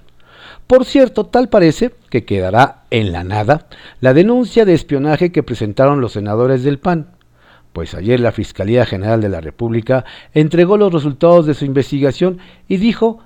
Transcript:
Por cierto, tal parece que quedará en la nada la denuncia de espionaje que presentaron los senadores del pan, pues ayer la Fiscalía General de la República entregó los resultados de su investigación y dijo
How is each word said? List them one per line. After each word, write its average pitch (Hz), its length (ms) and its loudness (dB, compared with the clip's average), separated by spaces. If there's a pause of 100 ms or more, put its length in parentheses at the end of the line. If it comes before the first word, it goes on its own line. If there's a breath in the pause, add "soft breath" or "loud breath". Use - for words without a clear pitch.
(680 loud breath)
Por 254 200 4
cierto, 247 400 2
tal 247 240 0
parece 202 420 2 (160)
que 117 160 -4
quedará 98 640 0
en 107 240 -2
la 82 100 -8
nada 107 440 -2 (340 loud breath)
la 127 140 2
denuncia 220 500 2
de 190 80 4
espionaje 147 580 0
que 160 120 -2
presentaron 131 580 -2
los 117 120 -4
senadores 120 520 -2
del 143 140 -2
pan, 170 320 -4 (640 soft breath)
pues 82 180 -10
ayer 113 260 -2
la 120 140 0
Fiscalía 110 540 -2
General 110 340 -2
de 104 80 -2
la 87 140 -8
República 117 640 -4 (260 loud breath)
entregó 170 460 2
los 202 160 2
resultados 165 500 2
de 151 80 0
su 143 140 -4
investigación 139 720 -2 (280 loud breath)
y 190 120 -4
dijo 226 460 0